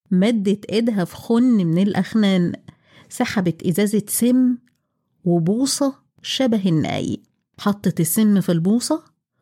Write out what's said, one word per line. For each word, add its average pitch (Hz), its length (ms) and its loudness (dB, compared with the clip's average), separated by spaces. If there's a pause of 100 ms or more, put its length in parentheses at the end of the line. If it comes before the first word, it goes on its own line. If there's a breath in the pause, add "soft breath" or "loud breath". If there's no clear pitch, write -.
(100)
مدت 202 600 0
إيدها 220 340 0
في - 120 -12
خن 233 260 0
من 190 400 2
الأخنان، 196 680 0 (560 loud breath)
سحبت 185 580 -2
إزازة 202 420 0
سم 247 500 2 (680)
وبوصة 220 680 0 (280)
شبه 220 460 0
الناي، - 540 -2 (360)
حطت 202 420 -2
السم 202 400 2
في 180 120 0
البوصة 214 520 0 (380 soft breath)